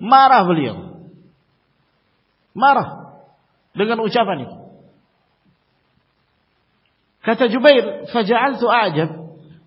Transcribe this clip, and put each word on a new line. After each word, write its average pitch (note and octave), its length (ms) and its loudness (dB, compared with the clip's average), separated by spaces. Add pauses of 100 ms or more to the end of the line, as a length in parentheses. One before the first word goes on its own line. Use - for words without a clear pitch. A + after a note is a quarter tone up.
marah B3 480 4
beliau. A2+ 480 -4 (1600)
Marah B3+ 640 -2 (560)
dengan A3+ 240 -2
ucapan G3 480 -2
itu. - 80 -20 (2750)
Kata A3+ 240 0
Jubair, B3 560 2
"Faja'altu A#3 640 -2
a'jab, E3 400 0 (560)